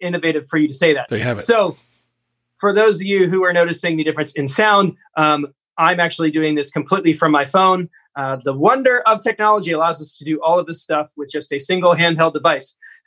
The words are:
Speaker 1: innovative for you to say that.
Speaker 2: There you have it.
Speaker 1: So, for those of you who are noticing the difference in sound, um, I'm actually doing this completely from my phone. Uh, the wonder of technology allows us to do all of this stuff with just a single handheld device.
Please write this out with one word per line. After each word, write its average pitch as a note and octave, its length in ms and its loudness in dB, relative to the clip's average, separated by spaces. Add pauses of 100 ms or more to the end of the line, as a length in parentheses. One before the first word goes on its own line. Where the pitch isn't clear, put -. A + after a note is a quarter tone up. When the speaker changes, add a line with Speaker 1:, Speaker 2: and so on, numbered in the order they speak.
Speaker 1:
innovative E3 480 -2
for E3 100 -2
you D3+ 100 2
to C3+ 60 -6
say D#3+ 180 4
that. C3 160 -2
Speaker 2:
There A#2+ 100 -4
you G2 60 -4
have A#2+ 140 -2
it. - 40 -6
Speaker 1:
So, G#3 360 0 (800)
for G3+ 160 0
those G#3 260 4
of F#3+ 60 -8
you G3 240 2
who F#3 140 0
are F3+ 100 0
noticing E3+ 420 0
the D#3 80 -2
difference D#3 320 -4
in C#3 120 -4
sound, G3+ 480 2 (200)
um, D3+ 300 0 (320)
I'm E3+ 220 2
actually E3 300 0
doing D#3 260 0
this C#3+ 140 -4
completely D#3+ 440 0
from D#3 180 0
my C#3+ 140 2
phone. F#3 420 2 (280)
Uh, C3+ 280 -6
the C#3 80 -2
wonder B3 540 2
of A3 140 2
technology G#3+ 520 0
allows D#3+ 300 -2
us - 160 -14
to D3 80 -18
do D#3 160 -2
all E3 160 2
of E3 80 -2
this D#3+ 160 -10
stuff D3+ 340 -4
with C#3+ 160 -10
just D3+ 200 -6
a C#3 60 -4
single F3 360 2
handheld E3 400 0
device. D3 420 -2 (300)